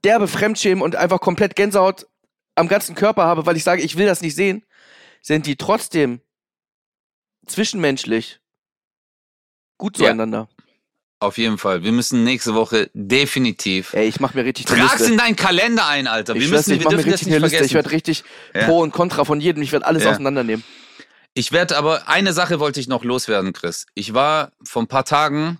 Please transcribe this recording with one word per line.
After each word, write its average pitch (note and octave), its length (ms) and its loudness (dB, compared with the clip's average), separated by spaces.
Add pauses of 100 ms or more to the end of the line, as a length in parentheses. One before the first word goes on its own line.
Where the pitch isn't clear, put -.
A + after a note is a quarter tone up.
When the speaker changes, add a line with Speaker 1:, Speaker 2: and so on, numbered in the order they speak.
Speaker 1:
derbe G#3 240 4
fremdschämen G3+ 540 0
und E3 120 -2
einfach F3 260 0
komplett F#3+ 360 0
Gänsehaut G3 500 2 (480)
am E3 140 2
ganzen F#3 260 0
Körper G3+ 300 2
habe, D#3+ 220 2
weil E3+ 100 2
ich D#3 80 -4
sage, F3 180 2
ich D#3 140 -4
will G3 100 2
das F#3 140 0
nicht D3+ 160 -6
sehen, G3 280 -2 (580)
sind D3+ 240 0
die C#3 100 -2
trotzdem D3 640 -2 (1300)
zwischenmenschlich C#3+ 920 -2 (1400)
gut G#3 220 -8
Speaker 2:
Ja. - 80 2
Speaker 1:
zueinander. A2 420 -2 (720)
Speaker 2:
Auf G2+ 180 -4
jeden A2+ 200 0
Fall. F#2 240 -2
Wir G#2+ 100 0
müssen A#2+ 300 2
nächste A#2+ 320 0
Woche A2 380 0
definitiv A2 1000 0
Speaker 1:
Ey, G#2+ 140 2
ich - 120 -4
mach C3+ 140 -2
mir C3 100 -2
richtig - 240 -6
eine - 120 2
Speaker 2:
Trag's A#3 180 4
Speaker 1:
Liste. A#3 140 2
Speaker 2:
in A3 60 4
deinen A#3 180 2
Kalender G3 500 2
ein, C#3+ 200 0
Alter. A2+ 280 -2
Speaker 1:
Ich A#2 80 0
Speaker 2:
Wir C#3+ 60 0
Speaker 1:
schwör's D3+ 180 2
Speaker 2:
müssen, - 40 0
Speaker 1:
dir, D3 60 4
ich - 40 -2
Speaker 2:
wir E3 40 -2
Speaker 1:
mach D#3 60 4
mir - 60 4
Speaker 2:
dürfen D#3 160 2
das F#3+ 80 0
Speaker 1:
richtig - 80 -6
Speaker 2:
nicht D#3 80 2
Speaker 1:
eine D3+ 80 4
Liste. D#3+ 120 2
Speaker 2:
vergessen. C#3 140 2
Speaker 1:
Ich C3+ 40 -4
werd D3 180 2
richtig D#3+ 320 -2 (300)
Speaker 2:
Ja. A2 120 0
Speaker 1:
Pro E3 160 4
und D#3 100 -2
Contra D#3+ 320 0
von D3 160 0
jedem. D3+ 220 0
Ich C3+ 100 -4
werd C#3+ 120 0
alles D#3+ 200 2
Speaker 2:
Ja. A2 60 4
Speaker 1:
auseinandernehmen. A#2 540 -2 (680)
Speaker 2:
Ich - 180 -4
werd E3 220 -2
aber, D3 360 -2
eine F#3+ 260 2
Sache E3+ 260 -2
wollte D3 180 -2
ich B2 100 -8
noch B2 160 -4
loswerden, A2 500 -2
Chris. - 400 -8
Ich G#2 180 -10
war D3+ 400 0 (120)
vor - 180 -4
ein D#3+ 40 -4
paar C3+ 200 -2
Tagen D3+ 540 -2